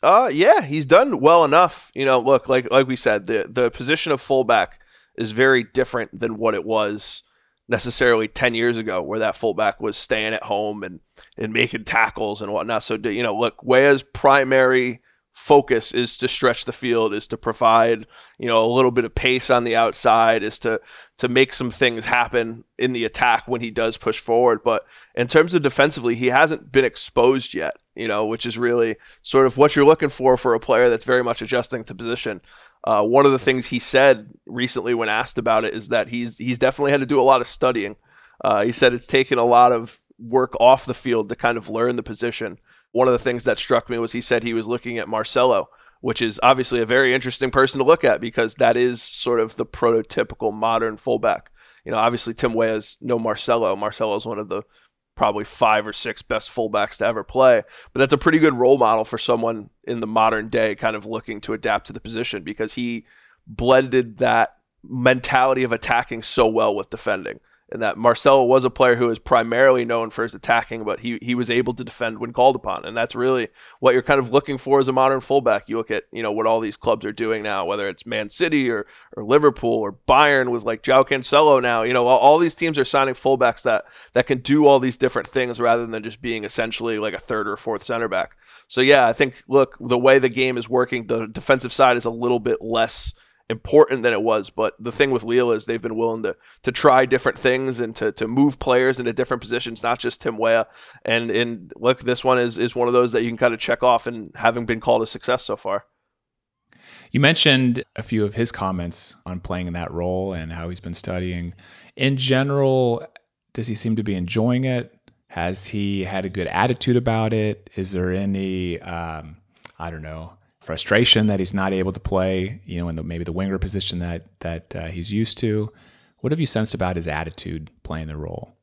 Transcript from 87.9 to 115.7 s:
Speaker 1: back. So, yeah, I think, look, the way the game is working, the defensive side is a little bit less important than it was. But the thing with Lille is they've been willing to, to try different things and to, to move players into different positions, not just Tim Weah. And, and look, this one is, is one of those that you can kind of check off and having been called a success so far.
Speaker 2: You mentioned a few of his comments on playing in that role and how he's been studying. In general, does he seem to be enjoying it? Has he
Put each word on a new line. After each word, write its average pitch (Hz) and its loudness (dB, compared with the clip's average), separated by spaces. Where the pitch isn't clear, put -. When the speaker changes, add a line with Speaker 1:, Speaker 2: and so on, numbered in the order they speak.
Speaker 1:
back. 92 -6
So, - -2
yeah, 135 6
I 117 2
think, 131 -2
look, 135 2
the 123 0
way 131 6
the 127 2
game 127 -2
is 113 -10
working, 123 -2
the 113 -4
defensive 123 -2
side 127 4
is 117 -4
a 117 -2
little 120 -2
bit 110 -4
less 113 -4
important 127 4
than 117 2
it 104 -2
was. 110 0
But - -2
the 117 -10
thing 139 0
with 123 -2
Lille 120 2
is 107 -2
they've 113 -6
been 113 -8
willing 113 -4
to, 101 -4
to 127 -2
try 131 4
different 127 0
things 131 -2
and 113 -6
to, 107 -4
to 107 -6
move 135 2
players 127 2
into 120 -4
different 127 -4
positions, 117 -8
not 117 -2
just 120 -6
Tim 110 -6
Weah. 113 2
And, 117 -2
and 113 -4
look, 127 0
this 120 -2
one 127 2
is, 120 -2
is 113 -2
one 120 0
of 120 0
those 123 4
that 113 0
you 117 -2
can 117 -8
kind 123 2
of 110 -8
check - -2
off 120 2
and 117 -12
having 117 0
been 113 -4
called 113 0
a - -4
success 123 -4
so 110 -6
far. 101 -8
Speaker 2:
You 139 0
mentioned 139 2
a - -12
few 110 -2
of 101 -4
his 117 -2
comments 92 -8
on 90 -10
playing 90 -8
in 85 -8
that 87 -8
role 92 -6
and 80 -10
how 85 -10
he's 87 -12
been 87 -12
studying. 90 -8
In 135 -2
general, 131 0
does 107 -8
he 110 -6
seem 110 -4
to 110 -4
be 98 -4
enjoying 110 0
it? 127 -4
Has 90 -6
he 101 -4